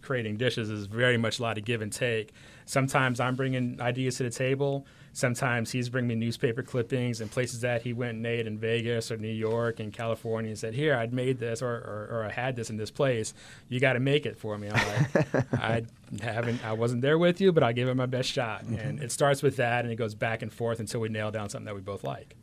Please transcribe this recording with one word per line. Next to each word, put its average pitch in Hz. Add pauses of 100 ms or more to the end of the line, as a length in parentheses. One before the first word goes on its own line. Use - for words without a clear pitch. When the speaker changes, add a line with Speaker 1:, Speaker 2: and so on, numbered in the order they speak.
Speaker 1:
creating 110
dishes 120
is 104
very 120
much 113
a 123
lot 110
of 104
give 117
and 107
take. 113 (320)
Sometimes 131
I'm 127
bringing 127
ideas 127
to 131
the 120
table. 139 (260)
Sometimes 120
he's 123
bringing 123
me 117
newspaper 117
clippings 123
and 110
places 123
that 120
he 120
went 120
and 113
ate 117
in 107
Vegas 117
or 113
New 107
York 113
and 107
California 113
and 107
said, 110
"Here, 143
I'd 117
made 127
this 113
or, 127
or, 107
or 117
I 104
had 123
this 113
in 107
this 107
place. 123 (360)
You 123
gotta 131
make 139
it 104
for 104
me." 104
I'm 107
like, 127
Speaker 2:
<laughs> -
Speaker 1:
"I 113 (380)
haven't, 117
I 110
wasn't 117
there 143
with 175
you, 190
but 160
I'll 120
give 123
it 127
my 127
best 127
shot." 110
Speaker 2:
Mm-hmm. 113
Speaker 1:
And 107
it 117
starts 143
with 135
that, 120
and 120
it 113
goes 110
back 113
and 110
forth 117
until 113
we 110
nail 107
down 104
something -
that 107
we 98
both 98
like. -